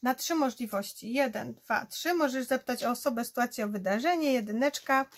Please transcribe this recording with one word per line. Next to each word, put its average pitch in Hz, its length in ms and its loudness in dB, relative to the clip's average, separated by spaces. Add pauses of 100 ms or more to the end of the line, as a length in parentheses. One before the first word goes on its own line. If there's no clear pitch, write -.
na 254 120 2
trzy 330 200 -2
możliwości. 226 760 -2
Jeden, 240 400 0
dwa, - 320 -2
trzy. - 280 -2
Możesz 262 340 2
zapytać 247 360 -2
o 233 60 2
osobę, 240 360 0
sytuację, 240 400 -2
o - 20 -2
wydarzenie. 233 680 2
Jedyneczka. 254 720 2 (120)